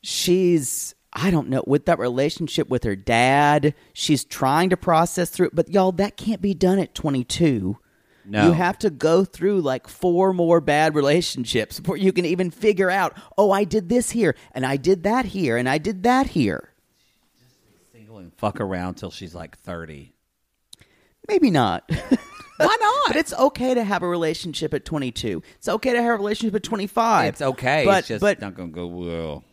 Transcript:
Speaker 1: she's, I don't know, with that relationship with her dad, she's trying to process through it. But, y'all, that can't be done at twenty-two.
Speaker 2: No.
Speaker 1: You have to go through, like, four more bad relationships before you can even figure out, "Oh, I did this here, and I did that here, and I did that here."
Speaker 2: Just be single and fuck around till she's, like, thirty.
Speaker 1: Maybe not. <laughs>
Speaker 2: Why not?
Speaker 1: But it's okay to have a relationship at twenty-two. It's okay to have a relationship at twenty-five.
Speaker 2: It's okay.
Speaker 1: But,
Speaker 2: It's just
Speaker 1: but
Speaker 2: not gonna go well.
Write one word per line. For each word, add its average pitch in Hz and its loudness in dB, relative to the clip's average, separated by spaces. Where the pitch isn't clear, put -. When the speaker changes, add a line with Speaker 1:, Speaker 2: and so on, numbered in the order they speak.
Speaker 1:
she's, 175 0
I 165 0
don't 156 0
know, 131 -2
with 147 0
that 170 2
relationship 139 -2
with 127 -2
her 107 -2
dad, 139 4
she's - 0
trying 151 0
to 180 2
process 170 0
through - 0
it. - -8
But, 160 0
y'all, 185 4
that 190 -4
can't 208 -6
be 196 -2
done 185 2
at - -4
twenty-two. 127 -2
Speaker 2:
No. 104 2
Speaker 1:
You 170 6
have 175 0
to 208 2
go 160 2
through, 190 0
like, 131 -4
four 185 2
more 170 4
bad 151 2
relationships 139 0
before 160 -4
you 190 2
can 180 2
even 175 0
figure 190 0
out, 185 -2
"Oh, 202 4
I 196 2
did 190 -2
this 240 0
here, 196 2
and 131 -4
I 139 -2
did 165 2
that 233 0
here, 170 -2
and 123 0
I 143 0
did 185 -6
that 254 4
here." 101 -2
Speaker 2:
Just - -20
be - -20
single 107 -20
and 87 -20
fuck - -4
around 92 -4
till - -12
she's, 85 -16
like, 82 -16
thirty. 78 -14
Speaker 1:
Maybe 339 4
not. 113 0
<laughs> - -6
Speaker 2:
Why 440 2
not? 494 2
Speaker 1:
But - 0
it's 311 -2
okay 254 0
to 233 0
have 196 -2
a 180 -2
relationship 165 -4
at 139 -6
twenty-two. 120 -6
It's - -8
okay 220 -2
to 240 0
have 233 2
a - -2
relationship 208 -4
at 208 -2
twenty-five. 208 0
Speaker 2:
It's - -8
okay. 135 0
Speaker 1:
But, 196 6
Speaker 2:
It's - -10
just 110 -4
Speaker 1:
but 202 0
Speaker 2:
not 98 -10
gonna 87 -12
go 87 -8
well. 82 -8